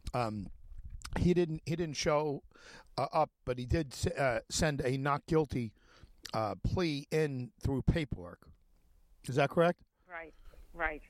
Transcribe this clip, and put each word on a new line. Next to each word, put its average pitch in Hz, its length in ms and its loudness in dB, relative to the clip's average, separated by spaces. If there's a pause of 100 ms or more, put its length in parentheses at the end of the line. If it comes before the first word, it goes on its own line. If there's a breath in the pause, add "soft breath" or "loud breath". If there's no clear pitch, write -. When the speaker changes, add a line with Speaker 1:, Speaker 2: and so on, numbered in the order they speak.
(140)
Speaker 1:
Um, 107 320 -2 (720)
he 175 160 6
didn't, 160 320 2
he 156 80 -2
didn't 160 220 -4
show, 151 460 0 (540 loud breath)
uh, 131 160 0
up, 151 180 4 (140)
but 127 140 -2
he 127 80 -6
did 143 260 0
s-, - 140 -4
uh, 135 420 2
send 151 340 0
a 131 160 2
not 143 280 0
guilty, 143 460 2 (600 soft breath)
uh, 110 300 0
plea 151 480 0
in 139 400 0 (100)
through 135 220 0
paperwork. - 640 0 (800)
Is 127 100 -4
that 139 140 4
correct? 170 300 4 (280)
Speaker 2:
Right, 165 260 -14 (400)
right, 160 360 -4